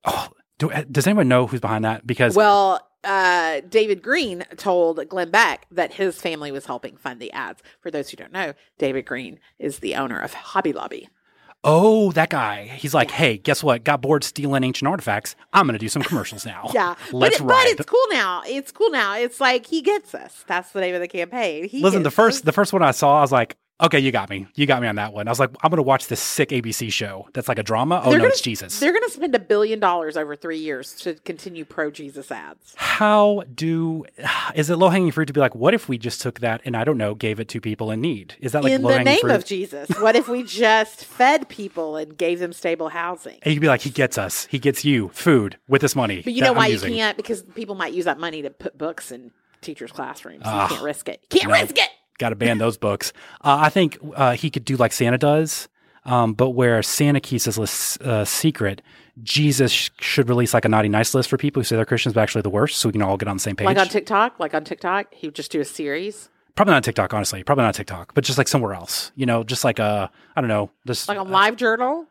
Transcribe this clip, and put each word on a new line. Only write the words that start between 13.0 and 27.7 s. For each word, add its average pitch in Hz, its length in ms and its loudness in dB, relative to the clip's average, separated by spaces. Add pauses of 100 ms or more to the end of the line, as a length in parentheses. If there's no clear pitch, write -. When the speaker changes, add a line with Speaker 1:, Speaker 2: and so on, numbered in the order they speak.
Speaker 2:
Yeah. - 60 -10
Speaker 1:
"Hey, 123 240 2
guess - 240 -2
what? 120 200 2
Got 147 180 2
bored 139 220 2
stealing 139 400 -2
ancient 131 240 -2
artifacts. 113 480 -4 (160)
I'm 190 140 6
gonna 113 140 0
do 107 100 -6
some 139 140 -4
commercials 107 420 -6
now." 98 240 -10
Speaker 2:
<laughs> - 60 -6
Yeah. 180 180 0 (180)
Speaker 1:
Let's - 280 4
Speaker 2:
but 143 60 -2
it, - 40 2
Speaker 1:
ride. 508 140 8 (120)
Speaker 2:
but - 40 -10
it's - 100 -8
cool 494 220 4
now. 190 340 -2
It's 269 260 -8
cool 415 200 0
now. 214 260 0
It's 240 240 -4
like, 254 240 2
he 320 160 -4
gets 403 320 -2
us. - 340 -18
That's 180 260 -4
the 196 80 -4
name 180 120 -2
of 175 80 -4
the 175 60 -6
campaign. 175 600 -6
He 208 140 -8
Speaker 1:
Listen, 190 220 2
the 147 60 0
Speaker 2:
gets - 60 -6
Speaker 1:
first, 220 220 4
Speaker 2:
us. - 40 -8
Speaker 1:
the 151 120 0
first 202 180 0
one 185 120 2
I 139 80 6
saw, 143 260 4
I 151 40 6
was 135 100 2
like, 123 260 0 (240)
"Okay, 151 180 4
you 135 120 2
got 98 180 -2
me. 98 260 -10
You 143 120 0
got 127 140 4
me 120 60 0
on 104 80 -2
that 104 160 -4
one." 104 160 -6
I 117 40 -2
was 113 80 -2
like, 131 100 2 (140)
"I'm 160 80 4
gonna 170 100 2
watch 131 260 2
this 117 140 -4
sick - 320 -2
A 123 80 -2
B 110 100 -6
C 110 200 -6
show 98 420 -8
that's - 160 -6
like 113 100 -2
a 104 40 -4
drama." 127 420 0